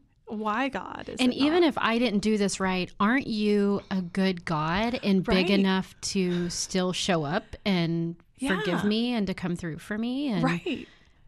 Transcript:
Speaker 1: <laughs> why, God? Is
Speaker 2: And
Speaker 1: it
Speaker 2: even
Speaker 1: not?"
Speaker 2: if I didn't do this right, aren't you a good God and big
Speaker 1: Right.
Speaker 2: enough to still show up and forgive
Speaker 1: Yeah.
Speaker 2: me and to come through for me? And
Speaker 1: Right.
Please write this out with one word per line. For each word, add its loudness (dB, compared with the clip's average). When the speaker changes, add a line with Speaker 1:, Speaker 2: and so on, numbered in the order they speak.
Speaker 1:
<laughs> -20
why, -4
God? -10
Is -10
Speaker 2:
And 4
Speaker 1:
it -6
Speaker 2:
even 4
Speaker 1:
not?" 6
Speaker 2:
if -2
I 2
didn't 2
do 2
this 0
right, 0
aren't 4
you 2
a 0
good -2
God -2
and 4
big 2
Speaker 1:
Right. 4
Speaker 2:
enough 0
to -2
still -2
show 0
up -4
and 0
forgive -2
Speaker 1:
Yeah. -
Speaker 2:
me 0
and 0
to -4
come -4
through -8
for -8
me? -4
And 0
Speaker 1:
Right. -2